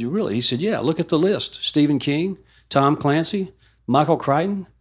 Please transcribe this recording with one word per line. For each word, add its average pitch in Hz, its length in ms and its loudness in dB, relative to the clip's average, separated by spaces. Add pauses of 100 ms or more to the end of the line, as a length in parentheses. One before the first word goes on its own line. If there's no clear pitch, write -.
"You 117 100 -4
really?" 185 240 -2
He 123 60 -2
said, 123 200 0
"Yeah, 208 200 -2
look 160 200 0
at 160 80 -4
the 160 100 2
list. 180 440 -2
Stephen 147 360 2
King, 160 400 -2 (300)
Tom 143 280 4
Clancy, 160 560 0 (340)
Michael 147 300 2
Crichton, 180 500 -2 (140)